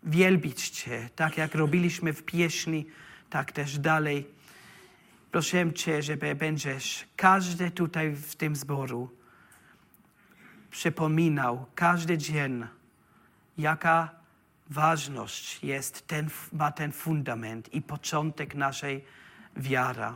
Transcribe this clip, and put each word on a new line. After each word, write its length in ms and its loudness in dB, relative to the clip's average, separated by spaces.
wielbić 640 4
Cię, 460 -8
tak 220 0
jak 180 0
robiliśmy 580 2
w 100 -10
pieśni, 640 0
tak 220 -4
też 280 -4
dalej. 480 2
Proszę 420 2
Cię, 280 -2
żeby 340 -2
będziesz 720 -4
każdy 560 6
tutaj 400 0
w 240 -8
tym 200 -2
zboru 540 -4
przypominał, 920 2
każdy 420 2
dzień, 460 -2
jaka 520 2
ważność 960 0
jest 440 -6
ten, 220 -2
ma 180 2
ten 200 -4
fundament 800 -4
i 80 -2
początek 720 -4
naszej 480 -2
wiary. 480 0